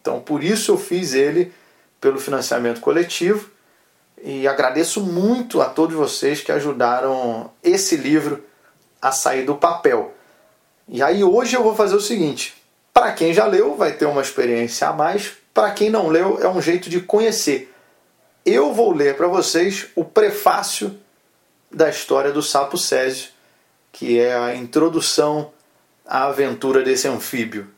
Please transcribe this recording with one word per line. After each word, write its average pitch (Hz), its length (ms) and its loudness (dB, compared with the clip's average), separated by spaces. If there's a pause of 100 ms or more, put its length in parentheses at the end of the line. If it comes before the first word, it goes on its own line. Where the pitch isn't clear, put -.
Então, 123 200 -6
por 147 220 -4
isso 208 300 0
eu 180 60 2
fiz 175 340 -4
ele 151 400 2 (480)
pelo 135 180 2
financiamento 123 600 -2
coletivo. 170 720 0 (760)
E 135 240 -2
agradeço 139 540 0
muito 196 580 0
a 135 60 2
todos 160 280 -2
vocês 143 460 -2
que - 100 -8
ajudaram 127 1000 -2 (120)
esse 180 320 2
livro 143 480 -2 (600)
a 131 100 0
sair 131 320 -2
do 143 100 0
papel. 143 600 0 (760)
E 117 140 -4
aí 175 200 2
hoje 233 320 4
eu 254 80 2
vou 214 140 2
fazer 196 180 4
o 208 60 4
seguinte. 175 540 -4 (360)
Pra - 220 4
quem 165 220 0
já 214 100 2
leu, 208 320 2
vai 165 160 0
ter - 140 0
uma 143 160 0
experiência 120 680 -2
a 156 60 -4
mais. 170 380 -2 (200)
Pra 214 200 2
quem 214 180 0
não 208 180 0
leu, 175 320 2
é 180 80 2
um 180 140 -2
jeito 175 260 -2
de 175 140 -4
conhecer. 208 680 0 (760)
Eu 294 260 2
vou 214 200 2
ler 143 220 2
pra 175 140 0
vocês 180 680 0
o 160 120 -2
prefácio 202 920 0 (720)
da 151 200 2
história 139 420 0
do 147 80 -2
Sapo 143 380 -2
Césio, 131 500 -2 (640)
que 120 260 0
é 123 160 2
a 123 200 -2
introdução 151 1000 0 (560)
à 135 180 0
aventura 135 580 0
desse 131 240 0
anfíbio 113 580 -6 (120)